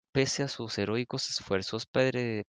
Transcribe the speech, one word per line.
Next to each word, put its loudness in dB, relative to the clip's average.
pese 2
a -2
sus -6
heroicos 0
esfuerzos, -2
pedre-, 2